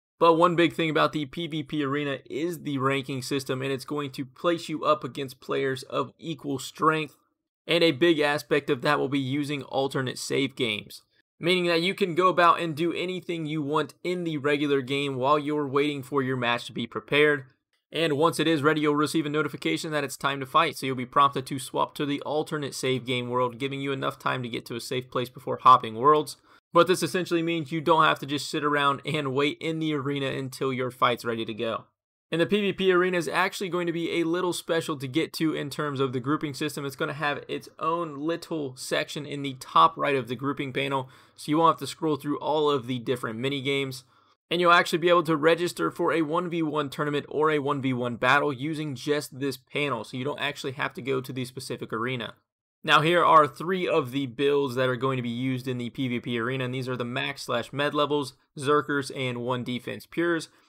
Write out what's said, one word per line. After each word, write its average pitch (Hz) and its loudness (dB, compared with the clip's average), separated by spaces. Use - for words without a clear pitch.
But 165 8
one 170 6
big 160 4
thing 160 -2
about 151 2
the 151 -4
P 170 -8
V 151 -6
P 147 -4
Arena 139 -2
is 151 -4
the 139 -2
ranking 135 -2
system, 131 -4
and 135 -2
it's 135 -4
going 147 -6
to 139 -8
place 170 -2
you 156 -6
up 151 2
against 135 -8
players 135 -2
of 131 -4
equal 143 -6
strength. 156 0
And 170 4
a 165 6
big 151 4
aspect 147 2
of 127 0
that 147 2
will 143 0
be 139 0
using 139 -2
alternate 135 -2
save 135 -2
games, 107 -4
meaning 175 2
that 170 2
you 190 0
can 180 0
go 185 6
about 170 6
and 165 -2
do 165 0
anything 170 -6
you 156 -4
want 147 -2
in 180 -4
the 160 -2
regular 143 2
game 139 -2
while 135 2
you're 147 -2
waiting 143 0
for 139 0
your 131 0
match 120 0
to 113 -14
be 120 -6
prepared. 143 2
And 156 0
once 151 2
it 156 2
is 160 2
ready, 156 4
you'll 151 2
receive 151 0
a - -6
notification 156 -2
that 151 -2
it's 131 -8
time 139 -2
to 135 -8
fight, 156 2
so 139 -6
you'll 131 -2
be 123 -6
prompted 139 2
to 139 -6
swap 143 -2
to 151 -2
the 143 -2
alternate 151 -4
save 131 -2
game 123 -2
world, 120 0
giving 135 -6
you 139 -4
enough 135 -4
time 131 -4
to 120 -8
get 117 -8
to 123 -8
a 113 -8
safe 127 -6
place 123 -2
before 127 -8
hopping 117 6
worlds. 147 4
But 170 8
this 180 2
essentially 170 0
means 165 -4
you 165 -2
don't 156 6
have 151 2
to 147 -8
just 143 -4
sit 156 -4
around 143 2
and 139 -2
wait 143 2
in 160 -2
the 156 0
arena 139 -2
until 135 -4
your 127 -4
fight's 123 0
ready 117 -4
to 110 -6
go. 110 -6
And 165 0
the 165 2
P 202 2
V 196 0
P 190 2
Arena 180 2
is 160 -2
actually 185 -2
going 175 -2
to 165 0
be 165 -2
a 165 0
little 175 0
special 160 -2
to 131 -8
get 143 -2
to 160 0
in 147 -6
terms 143 -4
of 135 0
the 131 -4
grouping 147 -2
system. 151 -6
It's 135 -8
gonna 156 -4
have 143 -4
its 139 -8
own 160 -4
little 156 -6
section 151 -6
in 143 -8
the 139 -6
top 165 4
right 143 0
of 123 -2
the 123 -4
grouping 135 -4
panel, 135 -2
so - -8
you 151 2
won't 160 6
have - -12
to 135 -6
scroll 156 -2
through 147 -2
all 147 2
of 127 0
the 123 -4
different 120 -4
mini 139 -2
games. 135 -4
And 175 2
you'll 175 8
actually 175 6
be 170 2
able 175 8
to 160 2
register 165 2
for 170 0
a 165 2
one 165 -2
v 165 -2
one 147 -2
tournament 147 -2
or 156 2
a 151 0
one 139 -2
v 131 0
one 120 -2
battle 143 4
using 147 -6
just 147 -2
this 135 -4
panel, 139 -4
so 131 -12
you 127 -4
don't 143 -6
actually 139 -6
have 139 -4
to - -12
go 131 -2
to 131 -10
the 127 -6
specific 123 -10
arena. 120 -6
Now 151 6
here 165 4
are 151 10
three 175 -4
of 131 0
the 139 -2
builds 139 0
that 131 0
are 127 0
going 131 -2
to 123 -2
be 120 -4
used 127 -4
in 123 -4
the 120 -6
P 135 -2
V 120 0
P 120 -4
arena, 127 -2
and 123 -4
these 127 -4
are 127 -2
the 120 -4
max 139 -6
slash 120 -4
med 143 -2
levels, 143 0
Zerkers, 143 0
and 127 -4
one 123 -2
defense 117 -6
pures. 165 -2